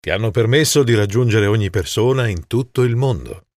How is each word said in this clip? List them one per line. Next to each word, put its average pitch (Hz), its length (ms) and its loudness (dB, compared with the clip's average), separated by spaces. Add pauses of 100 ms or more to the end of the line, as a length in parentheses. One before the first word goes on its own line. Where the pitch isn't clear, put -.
Ti 78 60 -6
hanno 104 200 -2
permesso 131 520 2
di 120 120 2
raggiungere 107 520 2
ogni 104 240 0
persona 117 580 -2
in 87 180 -6
tutto 127 360 -2
il 120 120 0
mondo. 107 520 -4 (100)